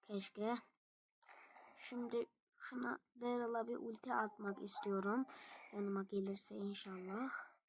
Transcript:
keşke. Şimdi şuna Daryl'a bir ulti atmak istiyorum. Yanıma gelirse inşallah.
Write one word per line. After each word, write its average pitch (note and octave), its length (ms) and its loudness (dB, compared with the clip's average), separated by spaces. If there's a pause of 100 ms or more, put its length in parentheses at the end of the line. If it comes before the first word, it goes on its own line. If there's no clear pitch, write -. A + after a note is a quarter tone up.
keşke. G#3 500 0 (1300)
Şimdi A#3 360 0 (320)
şuna B3 420 -2 (220)
Daryl'a A#3 460 2
bir A#3 80 0
ulti A#3 380 -2
atmak G#3+ 480 2
istiyorum. G3+ 640 4 (460)
Yanıma G3+ 320 2
gelirse G3 520 0
inşallah. G3+ 1000 -2 (140)